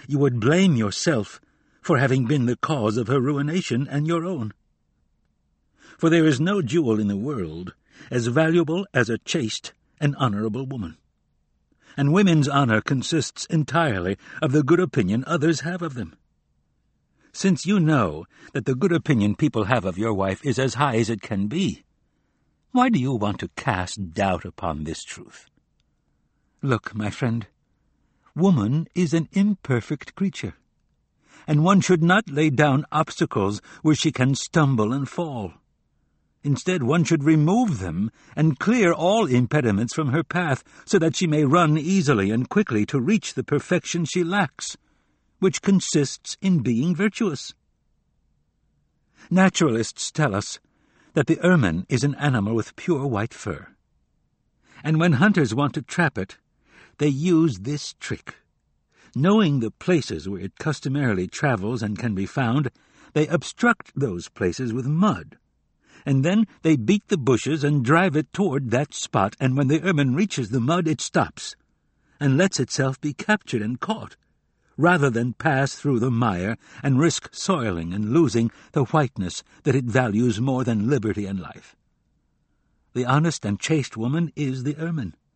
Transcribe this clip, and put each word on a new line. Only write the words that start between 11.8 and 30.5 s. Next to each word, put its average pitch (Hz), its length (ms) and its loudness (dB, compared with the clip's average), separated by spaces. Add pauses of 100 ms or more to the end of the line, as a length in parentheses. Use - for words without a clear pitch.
and 143 160 2
women's 170 340 4
honour 139 320 2
consists - 680 -4
entirely 131 720 0 (240)
of 135 120 0
the 151 100 4
good 160 160 4
opinion 123 480 0
others 160 340 0
have 170 200 -8
of 160 140 -10
them. 92 200 -12 (1160)
Since 190 320 0
you 196 160 2
know 107 440 2 (280)
that 131 100 -6
the 131 120 0
good 170 180 0
opinion 110 420 0
people 110 300 0
have 110 180 0
of 90 140 -4
your 110 160 -2
wife 95 320 -4
is 131 120 -2
as 127 180 -2
high 131 200 0
as 113 140 0
it 113 120 -6
can 101 260 -4
be, 156 360 -4 (880)
why 254 160 2
do 233 100 2
you 127 140 0
want 104 300 -2
to 90 160 -8
cast 90 560 -4
doubt 95 320 0
upon 78 400 -6
this 80 180 -8
truth? - 440 -20 (1120)
Look, 127 340 -2
my 107 140 -4
friend, 117 360 -4 (880)
woman 151 600 2
is 165 180 0
an 165 200 0
imperfect 185 840 -2
creature, 180 380 -4 (920)